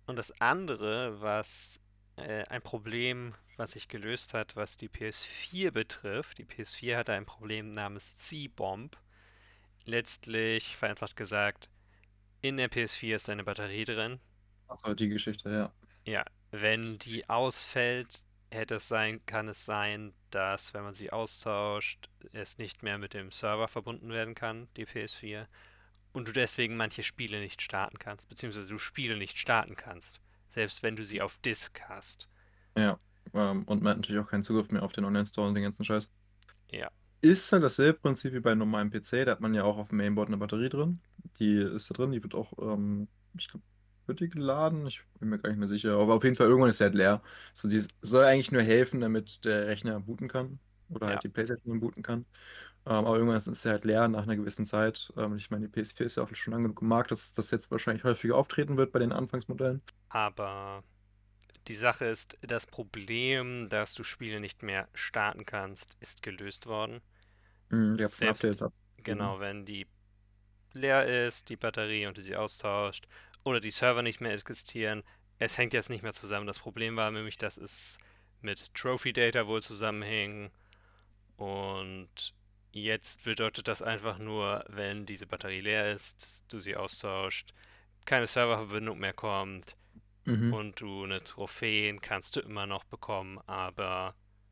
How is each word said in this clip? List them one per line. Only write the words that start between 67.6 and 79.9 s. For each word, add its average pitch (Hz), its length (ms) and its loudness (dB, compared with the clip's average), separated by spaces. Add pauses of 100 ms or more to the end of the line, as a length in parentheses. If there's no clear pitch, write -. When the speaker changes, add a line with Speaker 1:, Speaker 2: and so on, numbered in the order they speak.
Speaker 2:
Mhm, 110 260 6
die 107 80 2
haben's - 180 -2
ein 113 60 6
Speaker 1:
Selbst, - 0 -
Speaker 2:
Update 107 340 2
ab-, - 120 -2 (240)
Speaker 1:
genau, 101 420 -4
Speaker 2:
mhm. - 0 -
Speaker 1:
wenn 101 260 -8
die 98 200 -10 (880)
leer 131 520 4
ist, - 240 -6
die 113 60 -8
Batterie, 107 500 -2
und 98 120 -8
du 101 40 -10
sie 95 140 -6
austauscht, 104 720 -2 (360)
oder 127 160 2
die 107 100 -4
Server 120 320 4
nicht 117 180 -2
mehr 117 120 -2
existieren, 107 680 -6 (360)
es 117 200 0
hängt 120 160 2
jetzt 117 160 0
nicht 117 120 -8
mehr 110 120 -6
zusammen. 104 320 -4
Das 101 140 -8
Problem 113 360 -6
war 110 140 2
nämlich, 107 280 -6
dass 107 200 -4
es - 400 -12 (440)
mit - 320 -8
Trophy 127 380 -2
Data 117 340 4
wohl 110 160 0
zusammenhing. 104 880 -4 (840)